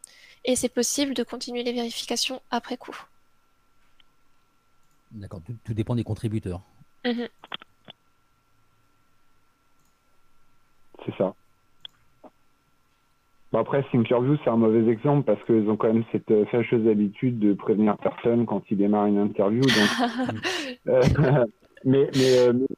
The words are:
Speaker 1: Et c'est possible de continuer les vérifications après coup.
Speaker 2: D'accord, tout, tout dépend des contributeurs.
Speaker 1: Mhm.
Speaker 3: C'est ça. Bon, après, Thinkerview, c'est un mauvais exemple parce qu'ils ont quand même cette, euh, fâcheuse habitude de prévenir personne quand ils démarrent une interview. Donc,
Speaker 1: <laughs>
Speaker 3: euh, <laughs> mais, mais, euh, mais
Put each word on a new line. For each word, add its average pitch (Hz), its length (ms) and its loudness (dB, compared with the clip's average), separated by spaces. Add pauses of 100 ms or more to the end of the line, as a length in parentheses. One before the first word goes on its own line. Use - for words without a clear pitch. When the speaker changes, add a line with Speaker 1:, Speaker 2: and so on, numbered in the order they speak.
(440)
Speaker 1:
Et 254 100 0
c'est 247 140 -2
possible 269 460 -2
de 247 80 -4
continuer 240 400 -8
les 240 100 -4
vérifications 240 680 -6 (100)
après 247 260 -6
coup. - 200 -16 (2250)
Speaker 2:
D'accord, 98 340 -14
tout, 120 100 -12 (100)
tout 117 100 -6
dépend 110 220 -2
des 113 80 -2
contributeurs. 104 560 -6 (440)
Speaker 1:
Mhm. 240 220 -4 (3750)
Speaker 3:
C'est - 120 -8
ça. - 180 -2 (2250)
Bon, 110 60 0
après, 139 320 0
Thinkerview, 123 540 2
c'est 127 60 0
un 113 60 2
mauvais 113 360 4
exemple 143 320 0
parce 104 200 0
qu'ils 110 240 2
ont 107 80 0
quand 113 160 0
même 113 200 2
cette, 101 180 -2
euh, 104 160 4
fâcheuse 117 400 0
habitude 107 540 0
de 104 120 4
prévenir 104 460 0
personne 117 480 -2
quand 104 240 -4
ils 107 60 -2
démarrent 104 300 2
une 101 120 2
interview. 104 440 0
Donc, 233 760 0
Speaker 1:
<laughs> 320 500 -8
Speaker 3:
euh, 127 140 4
<laughs> 131 840 0
mais, 135 300 4
mais, 131 240 4
euh, 123 140 6
mais 127 140 0 (120)